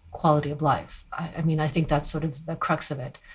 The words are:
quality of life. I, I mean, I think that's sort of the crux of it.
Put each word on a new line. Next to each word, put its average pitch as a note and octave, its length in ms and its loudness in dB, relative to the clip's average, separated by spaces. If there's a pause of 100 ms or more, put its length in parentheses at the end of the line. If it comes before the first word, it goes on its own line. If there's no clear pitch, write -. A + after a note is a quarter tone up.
(120)
quality D3 400 4
of C#3+ 100 -4
life. - 500 0
I, E3 260 -8
I E3 40 -4
mean, D#3+ 180 2
I D#3 80 2
think D#3+ 200 2
that's D3 220 2
sort D#3 140 -2
of D#3 220 -4
the E3 100 -4
crux - 360 0
of C#3 80 -6
it. - 180 -10 (180)